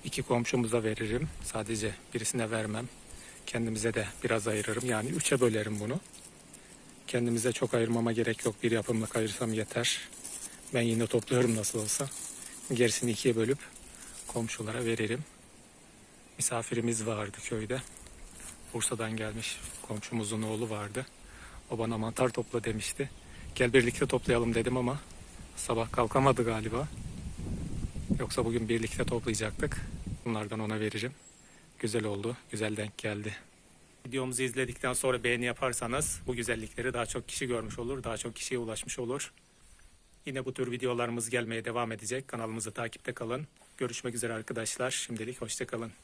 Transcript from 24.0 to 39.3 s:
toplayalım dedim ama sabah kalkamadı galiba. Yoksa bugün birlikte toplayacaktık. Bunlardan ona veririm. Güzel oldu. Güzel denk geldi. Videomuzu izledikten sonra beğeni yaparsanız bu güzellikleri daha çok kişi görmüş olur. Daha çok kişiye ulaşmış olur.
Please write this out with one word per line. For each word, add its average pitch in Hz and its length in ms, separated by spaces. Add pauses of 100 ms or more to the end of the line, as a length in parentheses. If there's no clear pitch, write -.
toplayalım 120 500
dedim 120 220
ama 127 220 (560)
sabah 117 360
kalkamadı 127 520
galiba. 113 440 (1300)
Yoksa 117 260
bugün 117 240
birlikte 113 340
toplayacaktık. 113 800 (440)
Bunlardan 107 340
ona 107 200
veririm. 107 320 (680)
Güzel 113 240
oldu. 107 340 (140)
Güzel 107 260
denk 107 200
geldi. 104 380 (720)
Videomuzu 127 360
izledikten 127 500
sonra 127 300
beğeni 120 220
yaparsanız 123 840
bu 127 80
güzellikleri 117 580
daha 120 120
çok 117 220
kişi - 200
görmüş 113 320
olur. 127 240
Daha 117 140
çok 113 180
kişiye - 240
ulaşmış 113 400
olur. 127 340 (920)